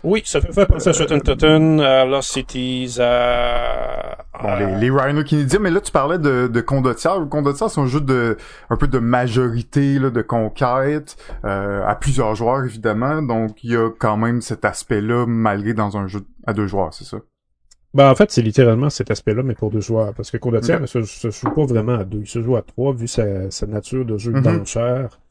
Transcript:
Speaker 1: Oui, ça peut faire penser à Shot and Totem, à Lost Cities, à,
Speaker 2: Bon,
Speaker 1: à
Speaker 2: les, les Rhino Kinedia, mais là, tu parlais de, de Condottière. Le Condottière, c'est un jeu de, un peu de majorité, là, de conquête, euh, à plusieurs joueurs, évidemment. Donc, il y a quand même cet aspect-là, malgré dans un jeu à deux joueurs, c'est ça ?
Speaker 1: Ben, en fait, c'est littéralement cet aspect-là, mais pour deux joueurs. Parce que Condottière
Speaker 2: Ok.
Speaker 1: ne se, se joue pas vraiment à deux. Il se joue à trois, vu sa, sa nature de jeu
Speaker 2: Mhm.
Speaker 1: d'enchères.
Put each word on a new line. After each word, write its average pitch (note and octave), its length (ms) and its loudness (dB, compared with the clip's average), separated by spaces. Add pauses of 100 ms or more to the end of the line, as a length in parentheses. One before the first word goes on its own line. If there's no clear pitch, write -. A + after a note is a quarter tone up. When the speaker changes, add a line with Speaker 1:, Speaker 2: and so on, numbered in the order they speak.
Speaker 1:
Oui, G3+ 200 2
ça - 160 -2
peut - 140 -2
faire G3 140 6
penser - 220 4
à E3 40 4
Shot E3 180 0
and D3+ 100 4
Totem, D#3 580 4
à C3 260 6
Lost C3+ 260 -2
Cities, B2+ 680 -6
à, A#2+ 1160 0 (240)
Speaker 2:
Bon, G#2+ 80 -4
Speaker 1:
à G2 100 -2
Speaker 2:
les, G2 200 -2
les A#2+ 120 2
Rhino C#3+ 320 0
Kinedia, D3 360 2
mais F#3+ 120 0
là, - 100 0
tu - 100 -10
parlais D3+ 280 2
de, B2+ 280 2
de A#2 140 0
Condottière. C#3 580 0
Le D#3 60 -2
Condottière, C#3+ 460 -2
c'est D3+ 100 -2
un C3 60 2
jeu C#3 140 0
de, B2 360 0 (320)
un A2+ 80 0
peu C#3 100 2
de B2 120 2
majorité, B2 1000 0
là, C3+ 120 0
de A#2 100 0
conquête, C3 960 -2 (260)
euh, G2 420 -4
à G#2 100 0
plusieurs B2+ 400 0
joueurs, A#2+ 280 0
évidemment. A2+ 580 -2
Donc, A2+ 420 -4
il A#2 80 -4
y A#2 40 0
a A2+ 140 2
quand A2 280 -2
même A#2 240 0
cet - 220 -8
aspect-là, A2 600 0
malgré A2 480 0
dans G#2 240 -2
un G2 100 -4
jeu G2 140 -8 (240)
à A2 80 -2
deux G2+ 140 0
joueurs, F#2 260 -2
c'est - 120 -18
ça ? - 120 -12 (800)
Speaker 1:
Ben, C#3 140 8
en C3 60 8
fait, G#3 160 4
c'est A#2+ 120 2
littéralement A#2+ 480 4
cet - 180 -6
aspect-là, A2 340 -2
mais B2+ 120 -2
pour G#2+ 160 -4
deux G#2+ 100 -2
joueurs. A2 320 0
Parce - 160 -10
que A#2+ 80 -8
Condottière A#2 400 0
Speaker 2:
Ok. - 60 -2
Speaker 1:
ne - 20 -4
se, A#2+ 180 -2
se G#2+ 280 -8
joue - 180 -4
pas D3+ 160 0
vraiment A#2+ 300 0
à G#2 100 -4
deux. G#2 140 -8
Il G#2 80 -10
se A#2 140 -6
joue A#2+ 140 0
à G#2+ 60 0
trois, C3 320 -4
vu A#2 140 -6
sa, G2 440 -2
sa - 140 -6
nature G#2+ 400 -6
de A2 120 -4
jeu A2+ 140 -4
Speaker 2:
Mhm. C3+ 120 2
Speaker 1:
d'enchères. B2 760 -2 (120)